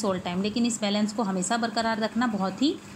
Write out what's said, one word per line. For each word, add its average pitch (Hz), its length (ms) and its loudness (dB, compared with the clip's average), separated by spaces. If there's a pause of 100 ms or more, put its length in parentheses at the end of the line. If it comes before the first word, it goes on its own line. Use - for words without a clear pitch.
all 190 140 2
time, 180 220 -2
लेकिन 214 240 2
इस 220 160 0
बैलेंस 208 320 2
को 240 100 0
हमेशा 190 340 0
बरकरार 226 420 0
रखना 220 280 0
बहुत 190 340 -2
ही 320 140 4 (200)